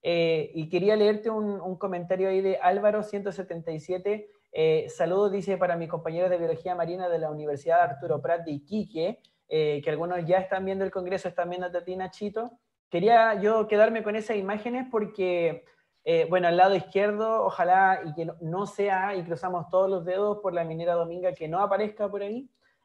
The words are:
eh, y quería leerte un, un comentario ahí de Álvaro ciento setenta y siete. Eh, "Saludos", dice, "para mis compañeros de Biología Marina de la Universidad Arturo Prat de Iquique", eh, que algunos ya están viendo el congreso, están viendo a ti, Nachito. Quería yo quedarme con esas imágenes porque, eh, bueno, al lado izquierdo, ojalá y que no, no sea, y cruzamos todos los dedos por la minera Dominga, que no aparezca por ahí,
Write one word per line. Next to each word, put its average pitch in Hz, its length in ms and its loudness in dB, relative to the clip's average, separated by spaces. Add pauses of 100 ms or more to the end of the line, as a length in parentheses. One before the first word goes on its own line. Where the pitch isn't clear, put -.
eh, 165 540 0
y 160 140 -6
quería 190 260 2
leerte 214 340 2
un, 208 320 -4
un 180 160 -6
comentario 185 520 -2
ahí 190 120 2
de 190 180 0
Álvaro 202 440 2
ciento 202 280 -6
setenta 170 400 -8
y 156 80 -6
siete. 190 520 -4 (200)
Eh, 160 380 2
"Saludos", 190 420 2
dice, 190 260 -2
"para 180 200 0
mis 165 100 -6
compañeros 170 440 -2
de 180 80 2
Biología 170 340 -2
Marina 180 360 -4
de 165 100 0
la 156 100 -4
Universidad 151 520 0
Arturo 165 420 -2
Prat 170 200 0
de 165 100 -8
Iquique", 185 640 -4 (280)
eh, 151 360 0
que 160 80 -2
algunos 170 340 -2
ya 185 140 4
están 190 260 -2
viendo 190 180 -2
el 185 60 -2
congreso, 185 400 -4
están 175 220 -4
viendo 180 160 -6
a 175 160 -6
ti, 185 120 -8
Nachito. 208 600 -8 (320)
Quería 220 500 6
yo 214 280 2
quedarme 220 340 4
con 208 140 -2
esas 214 220 -4
imágenes 214 520 -4
porque, 180 760 0 (400)
eh, 165 240 2
bueno, 175 200 2
al 170 100 4
lado 190 180 8
izquierdo, 208 720 0
ojalá 190 580 4
y 160 120 -8
que 165 100 -6
no, 160 160 -8
no 175 240 -4
sea, 196 500 -2
y 180 80 -4
cruzamos 170 460 -6
todos 190 220 4
los 175 140 -2
dedos 202 360 -2
por 190 140 -2
la 170 80 0
minera 165 320 -2
Dominga, 175 380 -2
que 160 140 -10
no 165 120 -2
aparezca 208 500 0
por 196 140 -6
ahí, 233 260 -8 (360)